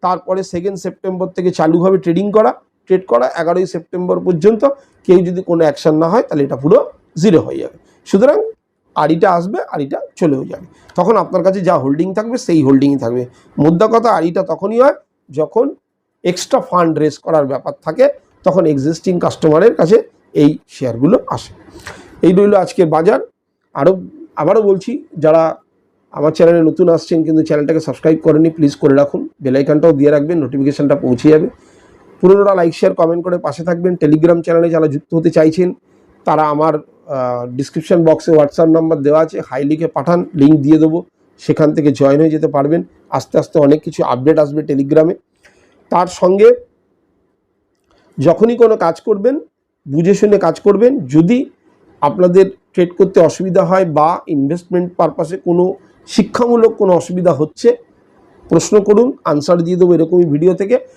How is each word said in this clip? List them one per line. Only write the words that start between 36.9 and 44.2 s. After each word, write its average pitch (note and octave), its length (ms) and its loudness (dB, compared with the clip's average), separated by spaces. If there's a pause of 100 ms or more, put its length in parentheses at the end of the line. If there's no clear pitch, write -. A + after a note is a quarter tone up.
ডেসক্রিপশন D3 580 -4
বক্সে D#3+ 280 0
WhatsApp D#3 400 2
নাম্বার D#3+ 280 0
দেওয়া D3 200 2
আছে, D#3+ 300 -4
হাই C3 140 -6
লিখে D#3 240 -2
পাঠান, F3 460 -2
লিংক D3+ 260 4
দিয়ে D3 180 2
দেবো, D#3+ 260 0 (340)
সেখান D#3 360 0
থেকে D3+ 180 0
জয়েন C#3 280 2
হয়ে D#3+ 100 4
যেতে D#3 180 -2
পারবেন। D3 360 -2 (260)
আস্তে - 280 -4
আস্তে D#3 220 -2
অনেক D3 240 4
কিছু D#3+ 200 -6
আপডেট C#3 360 0